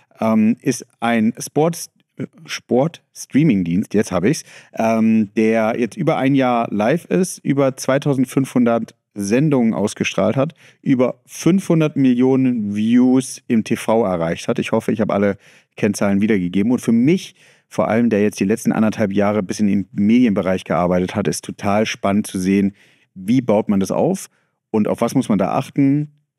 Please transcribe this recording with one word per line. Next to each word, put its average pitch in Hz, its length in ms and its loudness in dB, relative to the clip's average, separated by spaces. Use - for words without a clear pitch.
ähm, 110 420 0
ist - 240 -4
ein 117 400 0
Sports-, - 500 -4
äh, 131 80 -10
Sport-Streaming-Dienst, 117 1500 -2
jetzt 104 180 0
hab 90 140 0
ich's, 147 180 0
ähm, 110 600 2
der 110 420 0
jetzt 117 160 -4
über 156 220 0
ein 135 180 0
Jahr 123 380 0
live 113 320 0
ist, 180 320 -2
über 135 400 0
zweitausendfünfhundert 131 1160 0
Sendungen 117 600 0
ausgestrahlt 101 640 -2
hat, 135 200 -2
über 127 440 0
fünfhundert 165 680 0
Millionen 127 800 2
Views 123 720 2
im 113 160 2
T 113 140 -2
V 113 260 0
erreicht 87 460 -2
hat. 117 100 -2
Ich - 140 -4
hoffe, 113 180 -2
ich 110 80 -2
hab 104 100 0
alle 101 280 0
Kennzahlen 98 420 0
wiedergegeben. 101 540 0
Und 117 80 -2
für 120 100 -2
mich, 139 420 0
vor - 180 -2
allem, 113 220 0
der 104 140 2
jetzt 104 180 -2
die - 20 0
letzten 107 300 -2
anderthalb 107 400 0
Jahre 101 260 0
ein 95 60 -4
bisschen 104 240 -2
im 98 240 0
Medienbereich 101 720 2
gearbeitet 90 500 0
hat, 95 140 -2
ist - 160 -6
total 104 400 -2
spannend 104 420 -2
zu 98 120 -8
sehen, 98 340 0
wie 104 260 -2
baut 107 300 0
man 101 100 0
das 92 120 -2
auf 165 360 -2
und 107 200 0
auf 95 100 -2
was 117 160 -2
muss 127 140 -2
man 98 100 2
da 101 140 0
achten, 139 580 0